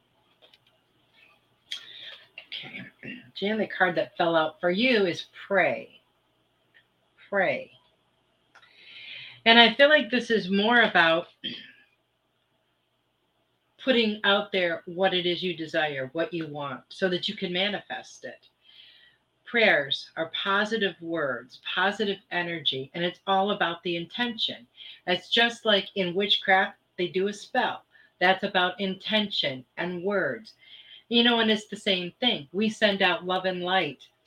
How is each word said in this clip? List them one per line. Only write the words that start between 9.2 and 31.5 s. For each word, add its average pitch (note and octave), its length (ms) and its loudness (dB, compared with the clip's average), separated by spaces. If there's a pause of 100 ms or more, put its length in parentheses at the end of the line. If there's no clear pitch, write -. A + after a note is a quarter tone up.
And A3+ 140 10
I A3+ 160 8
feel C#4+ 140 8
like C#4+ 200 4
this A#3 220 -2
is F#3 180 0
more A3 320 4
about E3+ 460 4 (2500)
putting A3+ 400 2
out G#3 280 2
there F3 360 0
what F3+ 260 0
it F3 140 0
is E3+ 160 -2
you F3+ 120 -4
desire, D3+ 580 -4
what E3 200 -4
you D#3+ 140 -6
want, C#3+ 420 -10
so - 200 -2
that F3 180 -4
you G3 80 -6
can F3+ 180 -6
manifest F#3 720 -6
it. A#2 220 -18 (960)
Prayers E3+ 720 2
are E3 160 -6 (120)
positive G3+ 580 -2
words, D#3 580 -6 (140)
positive G3 460 -2 (120)
energy, E3 600 -4
and E3+ 100 -4
it's F3 220 -4
all G3 260 2
about E3+ 320 -2
the F3 120 -4
intention. A#3 720 -6 (400)
It's F3+ 220 -4
just A#3 360 2
like G3+ 300 2
in F3+ 180 -2
witchcraft, G3 640 2 (200)
they F3+ 100 -2
do F#3+ 220 -2
a G#3 40 -6
spell. - 500 -4 (360)
That's F#3 240 4
about F3+ 360 0
intention F#3+ 840 -4 (120)
and F3 260 -6
words. F3 500 -4 (540)
You A#3 160 4
know, A#3+ 160 4
and A3 100 4
it's G#3+ 180 0